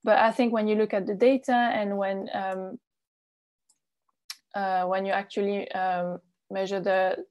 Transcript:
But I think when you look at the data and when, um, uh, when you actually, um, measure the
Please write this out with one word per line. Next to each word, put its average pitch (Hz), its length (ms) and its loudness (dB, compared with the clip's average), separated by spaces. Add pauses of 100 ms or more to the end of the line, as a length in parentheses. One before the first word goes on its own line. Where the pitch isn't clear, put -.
But 214 140 6
I 226 120 6
think 233 220 2
when 214 160 0
you 214 80 2
look 214 160 2
at 196 140 -2
the 208 80 -2
data 254 400 4
and 214 420 0
when, 196 380 -4
um, 190 440 -6 (1800)
uh, 190 300 0
when 190 220 -2
you 196 60 0
actually, 196 600 -2
um, 180 480 -4 (300)
measure 190 300 -2
the 185 500 0